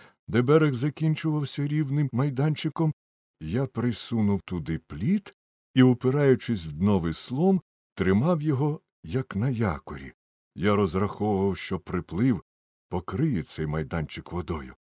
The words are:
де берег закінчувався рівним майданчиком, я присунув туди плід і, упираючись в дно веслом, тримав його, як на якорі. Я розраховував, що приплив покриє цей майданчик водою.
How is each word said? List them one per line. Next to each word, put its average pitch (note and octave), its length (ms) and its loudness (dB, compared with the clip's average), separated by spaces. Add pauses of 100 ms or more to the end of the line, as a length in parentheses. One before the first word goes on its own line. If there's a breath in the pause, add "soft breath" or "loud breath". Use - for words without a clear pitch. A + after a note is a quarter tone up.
(280 loud breath)
де B2 140 2
берег D3 320 4
закінчувався D3+ 920 -2
рівним D3 460 0
майданчиком, D3 800 0 (460)
я G2+ 260 -2
присунув A2 760 0
туди E2 360 -4
плід B2+ 560 -4 (400)
і, C3 80 6
упираючись B2+ 840 4
в D#2 60 -8
дно F#2+ 260 4
веслом, C3+ 600 0 (340)
тримав F3 480 2
його, D3 380 0 (240)
як G#2 320 -4
на A#2+ 140 0
якорі. D2+ 600 -4 (420)
Я B2+ 220 2
розраховував, G2 800 0
що - 240 -6
приплив F#2 600 -2 (460)
покриє G2 540 -2
цей - 240 -6
майданчик D#2 680 -6
водою. D#2 500 -8